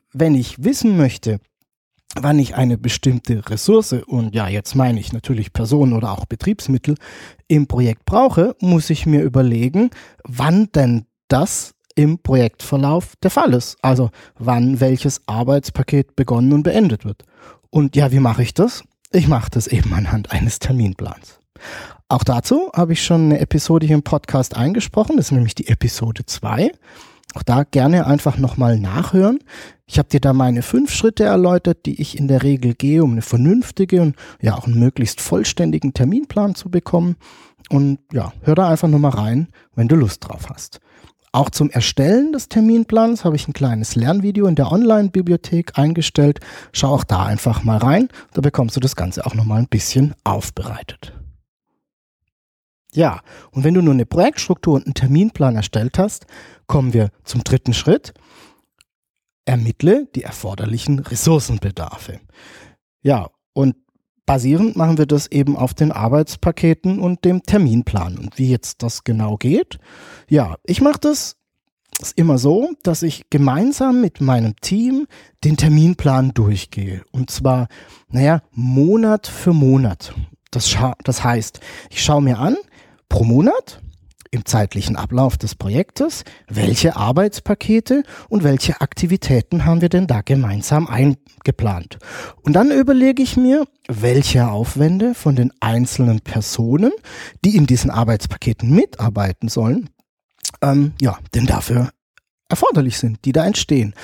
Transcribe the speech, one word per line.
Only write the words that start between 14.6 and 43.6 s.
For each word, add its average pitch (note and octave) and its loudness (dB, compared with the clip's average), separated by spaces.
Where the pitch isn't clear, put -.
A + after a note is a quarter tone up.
welches C3 0
Arbeitspaket C3+ -2
begonnen B2 2
und D3 0
beendet E3+ 0
wird. G#2 -10
Und D3 0
ja, C#3 4
wie C3 2
mache B2 2
ich A2+ -4
das? G#3+ 0
Ich D#3+ 2
mache D3 0
das - -2
eben G#2+ 0
anhand G#2 -4
eines C3 -2
Terminplans. - -4
Auch B2+ 0
dazu C4 0
habe E3 0
ich - -4
schon E3 2
eine D3+ 4
Episode D#3+ 0
hier D3+ 4
im D3 2
Podcast - -2
eingesprochen, G#3+ 0
das D#3+ 0
ist - -2
nämlich A#2+ 2
die - -8
Episode A2+ -4
zwei. - -4
Auch - -12
da B2+ 0
gerne D3 2
einfach C#3+ 0
nochmal A#2+ 0
nachhören. F#3 0
Ich - -2
habe D3 0
dir C#3 0
da C3+ 2
meine B2+ 2
fünf C4+ 0
Schritte A3 0
erläutert, F3+ 2
die - -6
ich - -8
in C#3+ -2
der C3+ 2
Regel B2+ 0
gehe, D3+ 2
um B2+ 2
eine A2+ -2
vernünftige F#3 0
und D#3 2
ja G#2+ 0
auch - -10
einen A#2 2
möglichst A#2+ 0
vollständigen D#3+ -2
Terminplan G3+ 0
zu - -12
bekommen. F3 -2
Und C#3 2
ja, - -4
hör D3+ 2
da F3 4
einfach E3 2
nochmal D3 4
rein, A#2 0
wenn A#2 2
du D3+ 6
Lust A#2 0
drauf - -14
hast. - -20
Auch C#3 0
zum - 0
Erstellen G3 2
des C#4 -6
Terminplans A3+ 2
habe D#3 2
ich C3+ -6
ein C#3+ -8
kleines A#2 -2